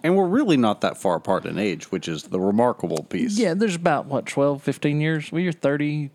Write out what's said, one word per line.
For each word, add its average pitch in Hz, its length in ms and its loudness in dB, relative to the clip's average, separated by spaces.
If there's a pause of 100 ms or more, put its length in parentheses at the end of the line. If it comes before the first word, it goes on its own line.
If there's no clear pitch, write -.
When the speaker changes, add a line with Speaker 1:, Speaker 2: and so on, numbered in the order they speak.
Speaker 1:
And 175 120 4
we're 190 120 4
really 196 300 4
not 110 240 2
that 98 140 0
far 87 200 0
apart 87 300 -2
in 87 120 -4
age, 92 340 -4
which 90 160 -4
is 80 160 -6
the 92 160 -4
remarkable 101 680 0
piece. 208 280 -2
Speaker 2:
Yeah, 190 180 2
there's 196 200 0
about, 170 300 2
what, 135 220 -4
twelve, 139 340 0
fifteen 147 400 -2
years? 156 300 -2
Well, 165 100 -2
you're 180 100 0
thirty-one? 147 640 -2